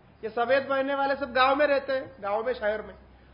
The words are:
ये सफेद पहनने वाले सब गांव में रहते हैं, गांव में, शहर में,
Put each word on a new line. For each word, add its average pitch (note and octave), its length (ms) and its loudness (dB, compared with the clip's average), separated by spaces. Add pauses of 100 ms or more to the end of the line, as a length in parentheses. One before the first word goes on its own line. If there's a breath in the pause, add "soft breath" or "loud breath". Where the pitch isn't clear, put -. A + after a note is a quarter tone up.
(240)
ये G#3+ 60 -8
सफेद B3 400 2
पहनने C4+ 260 0
वाले C#4 200 0
सब C4+ 180 -6
गांव C4 220 4
में D4 120 4
रहते C#4 260 0
हैं, C4 300 -8
गांव G#3 220 -2
में, B3 80 -2
शहर G#3+ 280 -2
में, F#3+ 140 -16 (380 soft breath)